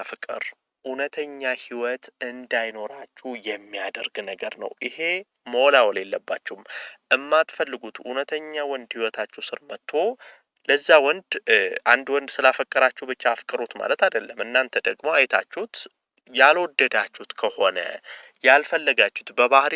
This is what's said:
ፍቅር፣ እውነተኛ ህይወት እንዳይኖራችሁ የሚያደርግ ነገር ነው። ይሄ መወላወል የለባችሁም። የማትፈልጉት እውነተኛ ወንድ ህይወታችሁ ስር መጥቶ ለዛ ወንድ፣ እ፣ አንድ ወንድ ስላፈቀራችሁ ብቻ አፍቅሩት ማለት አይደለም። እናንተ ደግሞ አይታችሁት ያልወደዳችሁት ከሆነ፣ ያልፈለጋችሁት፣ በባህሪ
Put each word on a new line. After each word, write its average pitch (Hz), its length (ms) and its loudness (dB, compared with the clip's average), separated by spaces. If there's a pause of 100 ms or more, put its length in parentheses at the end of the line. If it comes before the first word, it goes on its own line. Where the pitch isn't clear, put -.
ፍቅር፣ - 400 -10 (420)
እውነተኛ 139 560 -6 (160)
ህይወት 120 480 -6 (180)
እንዳይኖራችሁ 120 1080 -8 (140)
የሚያደርግ 104 800 -10
ነገር 98 360 -10
ነው። - 120 -8 (100)
ይሄ - 160 -10 (500)
መወላወል 123 500 4
የለባችሁም። 98 640 -8 (460)
የማትፈልጉት 139 880 -2
እውነተኛ 151 540 -6 (120)
ወንድ 135 260 -8
ህይወታችሁ 113 500 -6
ስር - 220 -10
መጥቶ - 280 -14 (800)
ለዛ 143 200 2 (100)
ወንድ፣ 156 320 0 (160)
እ፣ 113 80 6 (300)
አንድ 127 240 4
ወንድ 139 220 0
ስላፈቀራችሁ 131 760 2
ብቻ 127 220 -8
አፍቅሩት 117 480 -4
ማለት 104 260 -2
አይደለም። 117 380 0
እናንተ 120 420 -2
ደግሞ 110 300 -4
አይታችሁት 147 640 0 (560)
ያልወደዳችሁት 131 1040 2
ከሆነ፣ 98 420 0 (640)
ያልፈለጋችሁት፣ 135 880 2
በባህሪ 135 440 4